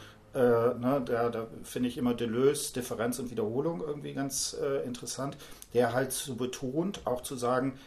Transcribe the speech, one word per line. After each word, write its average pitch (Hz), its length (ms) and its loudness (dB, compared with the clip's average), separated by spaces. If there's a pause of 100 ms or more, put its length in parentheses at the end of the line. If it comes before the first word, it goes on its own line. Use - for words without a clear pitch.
(340)
äh, 143 40 -2
ne, 123 640 4
da, 120 260 2
da 113 160 -4 (180)
finde 123 240 0
ich 120 100 -4
immer 123 160 2
Deleuze, 120 600 2
Differenz 120 440 -2
und 123 140 -6
Wiederholung 127 480 0
irgendwie 147 320 -6
ganz, 139 500 -4
äh, 139 220 0
interessant, 123 520 -6 (380)
der 117 180 6
halt 131 200 0
so 131 240 -6
betont, 135 680 -2
auch 123 180 0
zu - 140 -8
sagen, 127 500 0